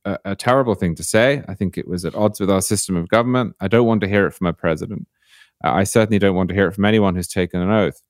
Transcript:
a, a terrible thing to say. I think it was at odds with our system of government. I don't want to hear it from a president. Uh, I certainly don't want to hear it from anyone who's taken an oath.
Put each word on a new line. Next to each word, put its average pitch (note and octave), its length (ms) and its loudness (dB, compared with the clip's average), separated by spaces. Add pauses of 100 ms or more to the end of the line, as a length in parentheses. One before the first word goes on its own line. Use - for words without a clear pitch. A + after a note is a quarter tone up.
a, G2 200 -4
a G2 100 -6
terrible B2 400 2
thing E2+ 200 -2
to E2+ 80 -14
say. C3 440 2
I G2 60 -10
think F#2+ 240 -6
it - 100 -10
was F2 160 -6
at D#2+ 120 -6
odds G#2 240 0
with G2 100 0
our F#2+ 120 4
system G2 340 -2
of E2+ 140 -4
government. A#2+ 500 0
I G2 80 -4
don't A#2 200 4
want A2 140 2
to G2+ 60 -2
hear G2+ 180 2
it - 80 -2
from F#2 140 -4
a E2 60 -2
president. E2 540 -4 (560)
Uh, - 80 0
I F#2 120 2
certainly G#2+ 360 2
don't F#2+ 160 2
want F2+ 140 0
to F2+ 60 -4
hear G2 120 2
it F2 60 -4
from G2+ 120 0
anyone G#2 300 2
who's F2+ 120 -4
taken F2+ 340 -4
an F#2 100 -2
oath. G2 380 0